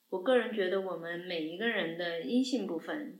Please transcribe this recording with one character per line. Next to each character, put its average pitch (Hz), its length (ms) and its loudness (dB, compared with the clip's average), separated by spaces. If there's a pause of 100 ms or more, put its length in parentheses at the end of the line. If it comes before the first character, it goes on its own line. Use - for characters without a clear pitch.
(100)
我 185 120 -2
个 254 140 6
人 214 180 2
觉 190 140 2
得 190 120 2
我 185 160 -2
们 170 240 -6
每 175 220 -4
一 165 160 -6
个 226 80 -2
人 170 320 0
的 170 220 -2
阴 247 240 4
性 214 240 0
部 165 100 -2
分， - 420 -6